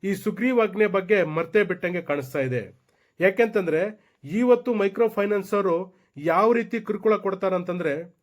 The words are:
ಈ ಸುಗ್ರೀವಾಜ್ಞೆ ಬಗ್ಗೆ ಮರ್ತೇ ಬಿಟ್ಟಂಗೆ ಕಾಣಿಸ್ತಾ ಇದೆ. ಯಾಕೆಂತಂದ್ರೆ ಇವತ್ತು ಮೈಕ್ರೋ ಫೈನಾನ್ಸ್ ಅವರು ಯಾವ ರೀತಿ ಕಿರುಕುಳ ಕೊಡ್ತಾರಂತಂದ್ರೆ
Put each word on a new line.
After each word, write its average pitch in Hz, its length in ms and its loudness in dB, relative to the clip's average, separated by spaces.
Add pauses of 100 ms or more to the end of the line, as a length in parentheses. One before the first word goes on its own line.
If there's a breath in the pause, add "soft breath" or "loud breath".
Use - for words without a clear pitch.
ಈ 196 100 0
ಸುಗ್ರೀವಾಜ್ಞೆ 214 720 0
ಬಗ್ಗೆ 190 360 2
ಮರ್ತೇ 165 400 0
ಬಿಟ್ಟಂಗೆ 180 400 -2
ಕಾಣಿಸ್ತಾ 143 360 -4
ಇದೆ. 123 420 -4 (400)
ಯಾಕೆಂತಂದ್ರೆ 196 840 2 (200 soft breath)
ಇವತ್ತು 240 500 2
ಮೈಕ್ರೋ 202 340 0
ಫೈನಾನ್ಸ್ 202 460 -2
ಅವರು 185 460 -2 (160 soft breath)
ಯಾವ 165 360 2
ರೀತಿ 233 280 -2
ಕಿರುಕುಳ 214 360 0
ಕೊಡ್ತಾರಂತಂದ್ರೆ 180 1080 -4